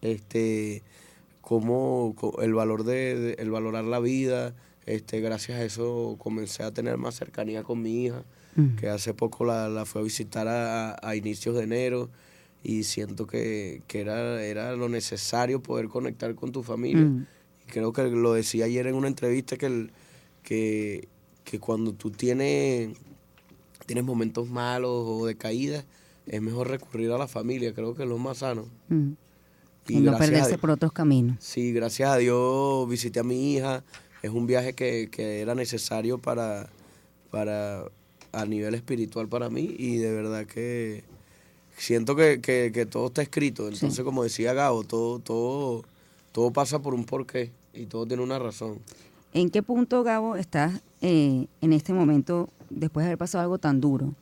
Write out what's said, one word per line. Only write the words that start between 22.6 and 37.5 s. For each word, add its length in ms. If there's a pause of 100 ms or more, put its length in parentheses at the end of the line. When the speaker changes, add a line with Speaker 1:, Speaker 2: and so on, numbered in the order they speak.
Speaker 1:
tienes 180
momentos 460
malos 400 (160)
o 180
de 100
caída, 520 (400)
es 160
mejor 260
recurrir 420
a 60
la 100
familia, 460
creo 220
que 80
es 60
lo 100
más 200
sano. 280 (240)
Speaker 2:
Ujú. 260 (720)
Speaker 1:
Y 60
Speaker 2:
Y 60
no 100
Speaker 1:
gracias 40
a 40
Speaker 2:
perderse 320
Speaker 1:
Dios. 100
Speaker 2:
por 120
otros 200
caminos. 480
Speaker 1:
Sí, 320
gracias 380
a 80
Dios 680
visité 340
a 40
mi 300
hija. 280 (400)
Es 80
un 160
viaje 260
que, 400
que 300
era 120
necesario 640
para, 540 (600)
para, 540 (480)